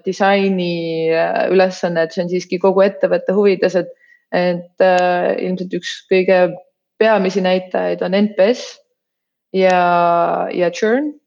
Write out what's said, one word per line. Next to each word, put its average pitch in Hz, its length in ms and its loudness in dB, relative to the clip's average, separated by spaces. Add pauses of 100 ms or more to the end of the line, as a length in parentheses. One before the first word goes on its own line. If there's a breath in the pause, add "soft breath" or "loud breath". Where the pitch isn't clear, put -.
disaini, 180 1040 0
äh, 165 420 0
ülesanne, 180 540 0
et 160 100 -8
see 180 80 -4
on 175 80 -8
siiski 180 300 -4
kogu 190 240 4
ettevõtte 180 500 -2
huvides, 190 460 2
et, 170 100 -8 (400 soft breath)
et, 180 480 -2
äh, 180 640 2
ilmselt 185 400 -6
üks - 160 -10 (160)
kõige 185 260 4 (640)
peamisi 202 420 2
näitajaid 185 600 -2
on 185 100 -2
N 208 220 0
P 202 160 4
S - 180 -12 (840)
ja, 175 1000 2
ja 175 180 0
churn, 247 400 -2 (140)